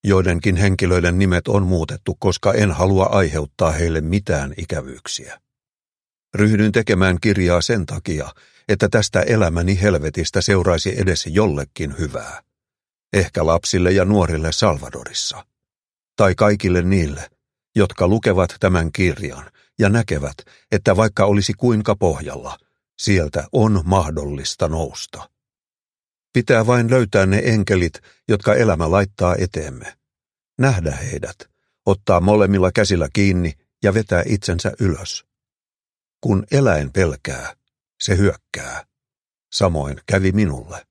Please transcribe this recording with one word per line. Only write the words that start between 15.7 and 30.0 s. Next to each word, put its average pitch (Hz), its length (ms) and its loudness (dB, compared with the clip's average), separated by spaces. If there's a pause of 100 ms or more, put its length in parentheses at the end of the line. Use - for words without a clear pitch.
Tai 95 180 4
kaikille 101 480 2
niille, 85 480 -2 (460)
jotka 95 320 2
lukevat 95 520 0
tämän 85 320 2
kirjan - 580 -4 (280)
ja 101 100 4
näkevät, 92 480 -2 (360)
että 101 240 2
vaikka 104 280 2
olisi 101 300 0
kuinka 107 420 0
pohjalla, 76 640 -4 (400)
sieltä 82 540 0
on 107 320 2
mahdollista 78 840 -2
nousta. - 640 -8 (1000)
Pitää 117 340 2
vain 120 240 2
löytää 107 360 4
ne 95 180 2
enkelit, 95 560 0 (280)
jotka 107 260 2
elämä 85 360 2
laittaa 95 480 0
eteemme. 73 560 -8 (640)